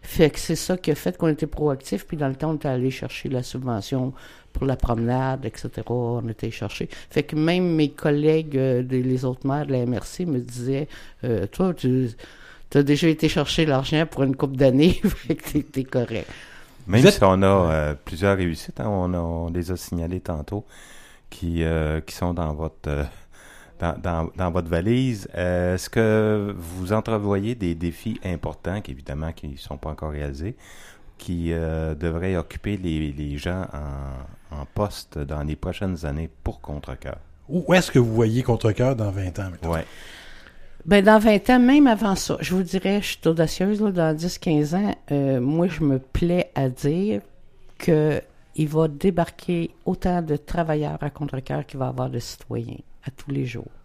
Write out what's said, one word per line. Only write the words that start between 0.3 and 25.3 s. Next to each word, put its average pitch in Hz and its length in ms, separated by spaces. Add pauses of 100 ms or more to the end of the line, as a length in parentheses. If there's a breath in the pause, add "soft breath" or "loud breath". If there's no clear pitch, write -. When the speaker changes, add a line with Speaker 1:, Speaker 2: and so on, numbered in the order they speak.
Speaker 1:
c'est - 180
ça 185 200
qui 170 140
a 147 40
fait - 220
qu'on 165 120
était 156 180
proactif, 151 600
puis 160 120
dans 143 100
le 131 60
temps, 160 160
on 156 60
était 143 120
allé 127 220
chercher - 400
la 127 120
subvention 127 720 (400 loud breath)
pour - 140
la 139 100
promenade, 127 720
et 113 80
cetera. - 400
On 120 340
était 113 220
chercher. - 400 (180 loud breath)
Fait 143 140
que 143 120
même 170 400
mes 151 140
collègues, 151 720
euh, 131 240
des, 127 200
les 131 220
autres 127 240
maires 143 180
de 139 60
la 127 60
M 123 180
R - 80
C - 220
me 139 140
disaient, 123 460 (380 loud breath)
euh, « 107 260
Toi, 180 220
tu, 127 380 (580 loud breath)
t'as 143 140
déjà 143 260
été 156 220
chercher 160 340
l'argent 151 440
pour - 160
une 135 120
couple 139 200
d'années, 135 340
<laughs> - 140
fait 180 320
que - 140
t'es, 151 120
t'es 135 220
correct. » 113 440 (580 loud breath)
Speaker 2:
Même 101 140
Speaker 3:
Vous 151 60
êtes 202 80
Speaker 2:
si - 100
on 95 180
a, 95 40
euh, 80 480 (100)
plusieurs 98 320
réussites, 87 420
hein, 113 120
on 90 240
a, 87 40
on 85 320
les 87 220
a 90 40
signalées 85 440
tantôt, 90 460 (640 loud breath)
qui, 82 340
euh, 80 380
qui - 120
sont 90 200
dans 82 180
votre, 78 360
euh, 73 160 (760 soft breath)
dans, 85 200
dans, 82 360
dans 90 140
votre 85 180
valise. 107 680